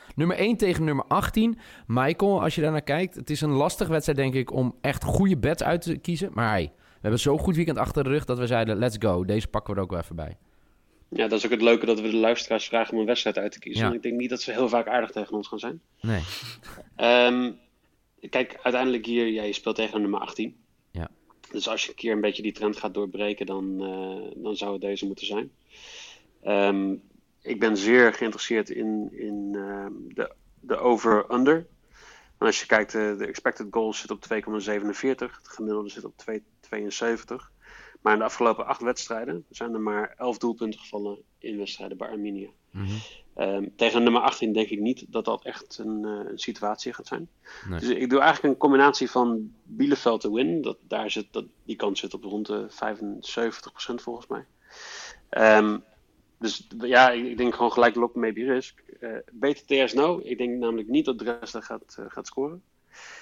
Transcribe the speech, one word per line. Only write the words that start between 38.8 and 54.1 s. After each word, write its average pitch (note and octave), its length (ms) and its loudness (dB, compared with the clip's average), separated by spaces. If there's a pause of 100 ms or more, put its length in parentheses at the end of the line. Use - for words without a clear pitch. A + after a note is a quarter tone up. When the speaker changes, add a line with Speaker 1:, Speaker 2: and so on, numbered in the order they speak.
Speaker 2:
wedstrijden A#2+ 680 -4
zijn A#2 240 -8
er A2+ 60 -4
maar G#2+ 360 -4
elf B2 220 -4
doelpunten A2+ 420 -4
gevallen G2+ 380 -8 (200)
in A2 200 -10
wedstrijden G2 380 -10
bij A2+ 120 -10
Arminia. G#2 400 -8 (220)
Speaker 1:
Mhm. G2 160 -8 (480)
Speaker 2:
Ehm, G2 300 -2 (120)
tegen A#2 260 4
nummer A#2+ 200 6
achttien A#2 300 0
denk A2 160 0
ik G#2 120 -4
niet A#2 280 -2
dat A2+ 160 -4
dat G#2+ 200 -4
echt - 340 -14
een, G#2+ 260 -6
eh, G#2 260 -6
een G#2 80 -12
situatie G#2+ 540 -6
gaat - 140 -14
zijn. E3 220 -10 (400)
Speaker 1:
Nee. F2 120 -4
Speaker 2:
Dus A#2 80 -2
ik B2 220 0
doe C#3 100 6
eigenlijk D3 340 4
een - 60 -8
combinatie C#3 500 6
van A#2 420 0 (100)
Bielefeld A#2+ 580 2
te G#2 120 -4
win. D3 300 0
Dat, A2 140 -6 (120)
daar G#2+ 220 -4
zit, G#2 200 -6
dat, - 140 -6 (200)
die - 120 -8
kans G2 240 -2
zit - 140 -10
op - 100 -12
rond G#2 220 -6
de G#2 220 -6
vijfenzeventig A2 1040 -6
procent - 300 -8
volgens A#2+ 240 -10